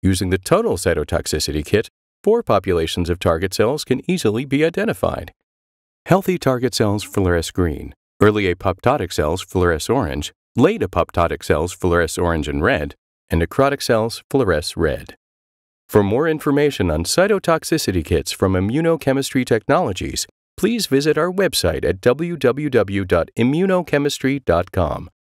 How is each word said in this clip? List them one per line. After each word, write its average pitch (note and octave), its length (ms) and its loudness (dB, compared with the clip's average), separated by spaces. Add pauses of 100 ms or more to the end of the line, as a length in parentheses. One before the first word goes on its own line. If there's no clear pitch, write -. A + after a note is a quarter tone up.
Using F#2+ 280 0
the F#2 80 0
total F3 380 0
cytotoxicity D2+ 880 -2
kit, - 240 0 (340)
four A3+ 200 2
populations F2+ 680 0
of F2 80 0
target F2 360 0
cells A#2+ 300 0
can - 260 -2
easily B2+ 340 0
be C#3 200 0
identified. - 680 -2 (760)
Healthy F#3 320 2
target B2+ 360 0
cells G#2 300 0
fluoresce F2 480 0
green, D#2+ 420 -2 (260)
early G#2 340 4
apoptotic G2 580 0
cells E2 320 -2
fluoresce F2+ 500 0
orange, D2+ 380 -4 (240)
late F3 240 4
apoptotic E2+ 600 0
cells E2+ 320 0
fluoresce F2 480 0
orange E2 260 0
and C#2+ 140 -2
red, E2+ 320 -2 (360)
and E2+ 100 2
necrotic C3+ 400 0
cells A2+ 500 -2
fluoresce F#2 460 0
red. C#2+ 400 -2 (720)
For G#2 140 4
more A2+ 240 0
information C#3+ 640 0
on D#2+ 140 -2
cytotoxicity E3 1000 0
kits - 280 -2
from F#2+ 220 2
Immunochemistry C3+ 880 0
Technologies, A#2+ 840 -2 (300)
please G#3+ 300 0
visit D3 320 2
our E3+ 120 -2
website F3+ 540 -2
at F2+ 160 0
w E3 360 0
w C3+ 340 0
w G2 340 0
dot F2+ 320 0
immunochemistry C#3+ 1080 0
dot F2 280 0
com E2+ 380 -4 (120)